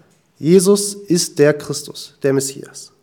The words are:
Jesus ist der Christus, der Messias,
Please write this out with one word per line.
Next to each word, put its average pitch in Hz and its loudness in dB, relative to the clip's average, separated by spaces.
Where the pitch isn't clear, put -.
Jesus 185 2
ist - -2
der 147 4
Christus, - -14
der 139 0
Messias, - -6